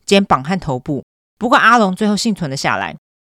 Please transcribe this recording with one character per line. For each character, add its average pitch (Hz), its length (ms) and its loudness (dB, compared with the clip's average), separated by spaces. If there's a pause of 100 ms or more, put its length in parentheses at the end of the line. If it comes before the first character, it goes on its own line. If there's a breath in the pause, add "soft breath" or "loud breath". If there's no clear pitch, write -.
肩 196 180 4
膀 156 220 0
和 180 160 -4
头 127 180 -4
部， 139 240 -6 (360)
不 233 100 -4
过 269 80 4
阿 226 220 4
龙 185 180 0
最 214 100 -2
后 208 80 0
幸 208 200 -2
存 156 160 -6
了 135 40 -6
下 131 220 -2
来。 95 200 -6 (240)